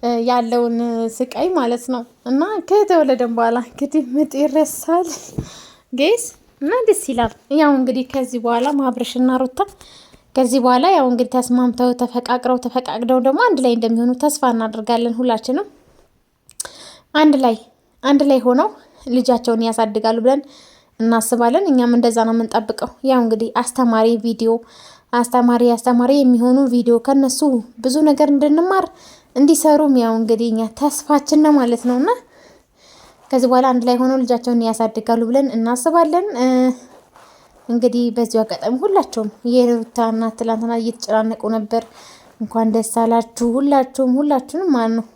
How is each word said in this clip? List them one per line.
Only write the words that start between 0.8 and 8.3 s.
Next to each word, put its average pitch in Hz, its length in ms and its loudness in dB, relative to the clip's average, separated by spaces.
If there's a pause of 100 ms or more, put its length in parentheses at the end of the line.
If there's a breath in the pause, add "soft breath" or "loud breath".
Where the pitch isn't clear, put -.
ስቃይ 254 400 -6
ማለት 240 380 -2
ነው። 247 140 -6 (240)
እና 269 160 0 (200)
ከተወለደም 311 720 2
በኋላ 233 300 0
እንግዲህ 285 440 -4
ምጥ 294 280 -2
ይረሳል 311 720 0 (840 loud breath)
ጌስ 320 320 0 (360)
እና 285 120 -4 (100)
ደስ 427 220 2
ይላል። 233 280 -2 (200)
ያው 294 200 2
እንግዲህ 254 340 0
ከዚህ 254 340 -6